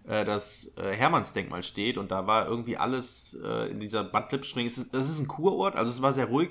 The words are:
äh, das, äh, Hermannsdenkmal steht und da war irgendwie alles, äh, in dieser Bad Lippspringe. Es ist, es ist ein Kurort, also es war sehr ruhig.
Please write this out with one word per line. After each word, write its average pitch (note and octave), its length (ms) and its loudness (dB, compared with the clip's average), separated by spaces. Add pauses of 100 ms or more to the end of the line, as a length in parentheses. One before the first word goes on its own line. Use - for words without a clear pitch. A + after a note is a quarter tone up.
äh, G#2+ 180 2
das, - 500 -2
äh, G2 180 -2
Hermannsdenkmal G#2+ 720 0
steht G#2+ 340 -2
und G2 140 -4
da F#2+ 160 0
war G#2+ 220 4
irgendwie A#2 260 -2
alles, - 640 -2
äh, A2 300 -2
in G#2+ 80 -8
dieser G#2+ 240 -2
Bad G#2 300 -2
Lippspringe. C3 340 -2
Es A#2 100 -4
ist, B2+ 160 -8
es C3 160 0
ist D#3 120 -2
ein C3+ 80 0
Kurort, F#3+ 480 2
also A#2 120 2
es A#2+ 120 -4
war C#3 100 6
sehr B2+ 140 4
ruhig. C#3+ 260 2